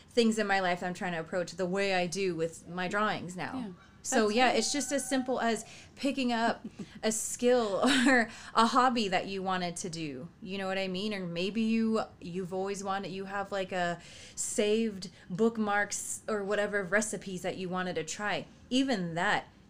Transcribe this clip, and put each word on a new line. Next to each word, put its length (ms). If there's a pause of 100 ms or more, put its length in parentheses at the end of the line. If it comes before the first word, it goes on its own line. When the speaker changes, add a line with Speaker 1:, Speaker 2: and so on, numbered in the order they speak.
(140)
Speaker 1:
things 260
in 80
my 140
life 180
that 80
I'm 60
trying 200
to 60
approach 340
the 120
way 300
I 120
do 280
with 340
my 180
drawings 480
now. 200
Speaker 2:
Yeah. 160 (320)
Speaker 1:
So, 240
Speaker 2:
That's 80
Speaker 1:
yeah, 160
Speaker 2:
great. 80
Speaker 1:
it's 120
just 220
as 140
simple 340
as 240 (320)
picking 340
up 340 (180)
Speaker 2:
<laughs> 200
Speaker 1:
a 80
skill 680 (140)
<laughs> 120
or 220 (260)
a 100
hobby 440
that 180
you 160
wanted 340
to 120
do. 400 (120)
You 180
know 80
what 100
I 100
mean? 260
Or 120
maybe 360
you, 380 (220)
you've 320
always 320
wanted, 260
you 140
have, 260
like, 220
a 260 (360)
saved 760 (200)
bookmarks 1000
or 160
whatever 400
recipes 580
that 160
you 120
wanted 260
to 80
try. 420 (240)
Even 460
that, 320 (220)